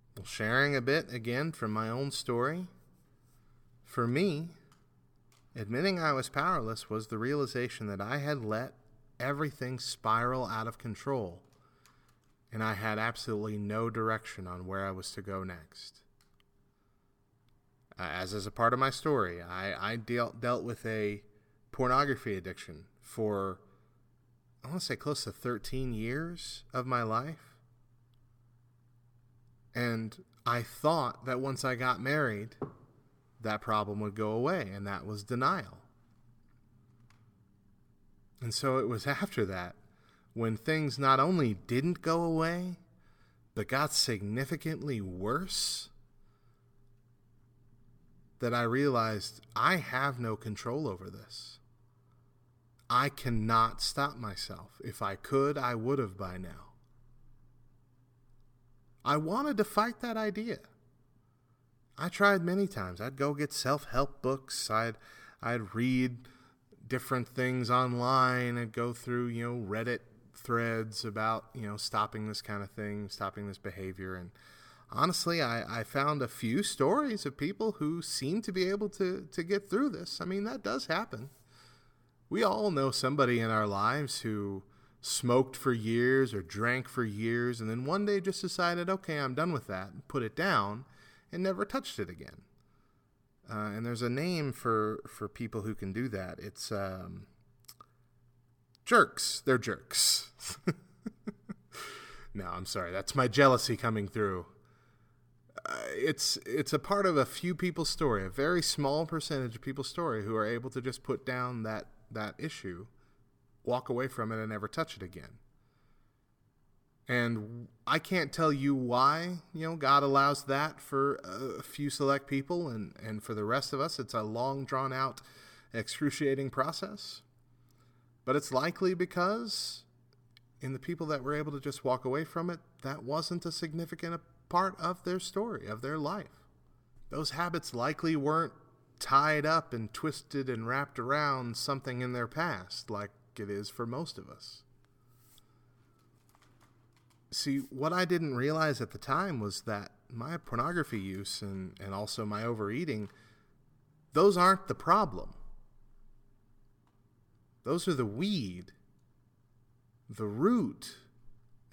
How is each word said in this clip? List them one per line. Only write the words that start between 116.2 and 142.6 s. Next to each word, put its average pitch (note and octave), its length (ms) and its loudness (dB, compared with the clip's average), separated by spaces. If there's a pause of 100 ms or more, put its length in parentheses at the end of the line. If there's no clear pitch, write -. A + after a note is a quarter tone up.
And A#2 600 -2 (180)
I D#3 140 2
can't D#3+ 320 0
tell D#3 220 4
you C#3 220 2
why, C#3 640 4 (140)
you D#3+ 140 -4
know, E3 80 -2
God C#3 260 8
allows C#3 440 6
that C#3+ 340 0
for C#3 440 0
a G#2 400 -6
few C#3+ 260 -4
select C#3 380 2
people, D#3+ 420 0
and, A2 240 -6 (100)
and G#2+ 200 -6
for A#2 100 -6
the G#2+ 100 0
rest B2+ 300 0
of C#3 60 -2
us, D#3+ 200 -2
it's A#2 140 -6
a A2+ 80 0
long, B2 440 -2
drawn-out, C3 560 -2 (520)
excruciating C3+ 800 0
process. D#3+ 720 -4 (1000)
But C3 120 2
it's D3 160 0
likely F3 420 2
because F#3 880 -2 (800)
in C3+ 120 -4
the C3 60 -6
people E3+ 280 -4
that C#3+ 160 -2
were D3 120 0
able D3+ 160 -2
to C#3 80 -6
just C3+ 240 -6
walk B2+ 220 2
away C#3 180 0
from E3+ 280 -4
it, E3 80 -8 (240)
that D3 200 -8
wasn't D#3+ 420 -2
a E3+ 60 -4
significant E3 720 -6 (260)
part F#3 320 2
of F3 240 -2
their F#3 160 0
story, G3 480 -4
of A2 140 -6
their C#3+ 160 -4
life. D#3 480 -6 (640)
Those D3 220 -4
habits E3 420 -2
likely D#3 420 2
weren't D3+ 380 2 (440)
tied D3 480 6
up D#3 280 4
and A2+ 200 -4
twisted C#3 560 -4
and A2+ 160 -4
wrapped C3+ 320 -2
around C3 600 0
something C3+ 420 -2
in B2 140 -2
their A#2+ 140 -2
past B2 640 -4